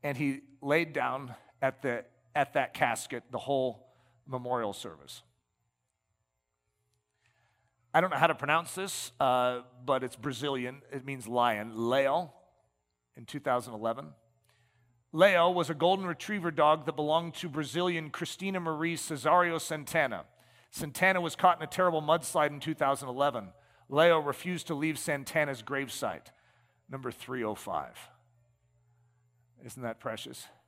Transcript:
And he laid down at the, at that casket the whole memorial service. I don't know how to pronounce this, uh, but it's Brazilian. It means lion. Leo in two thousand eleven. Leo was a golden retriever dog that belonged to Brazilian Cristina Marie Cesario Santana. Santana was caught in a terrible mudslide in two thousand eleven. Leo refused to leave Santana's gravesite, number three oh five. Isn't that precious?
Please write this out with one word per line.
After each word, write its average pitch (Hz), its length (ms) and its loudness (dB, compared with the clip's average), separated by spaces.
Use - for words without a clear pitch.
And 143 140 -4
he 139 240 -2
laid 156 320 2
down 127 420 -4
at 131 200 -2
the, 120 220 -2
at 143 200 0
that 135 200 0
casket 120 560 -2
the 123 80 -6
whole 131 480 -2
memorial 123 460 -4
service. 76 500 -14
I 160 60 8
don't 180 100 0
know 147 60 -2
how 165 100 4
to 160 80 4
pronounce 160 400 -2
this, - 460 -8
uh, 127 400 2
but 131 180 0
it's 127 140 -8
Brazilian. 131 680 -6
It 131 140 -10
means 127 220 -10
lion. 117 420 2
Leo 139 440 2
in 120 80 -18
two 147 140 -10
thousand 123 360 -2
eleven. 117 340 -4
Leo 175 380 8
was 175 200 0
a 165 40 -2
golden 185 300 4
retriever 175 460 -4
dog 151 340 4
that 143 120 -4
belonged 156 380 0
to 175 140 -8
Brazilian 156 600 -2
Cristina 185 500 -6
Marie 165 360 -4
Cesario 165 600 2
Santana. 143 680 -2
Santana 185 500 2
was 160 140 -4
caught 175 220 4
in 160 40 -6
a 143 60 -6
terrible 170 340 2
mudslide 151 480 2
in 143 100 -10
two 156 140 -4
thousand 139 340 0
eleven. 123 400 0
Leo 160 300 6
refused 151 480 -4
to 165 80 -4
leave 151 240 -2
Santana's 143 640 -2
gravesite, 123 640 -6
number 131 200 -8
three 123 340 -6
oh 107 100 -2
five. 73 420 -6
Isn't 123 200 -12
that 113 160 -6
precious? 117 460 -8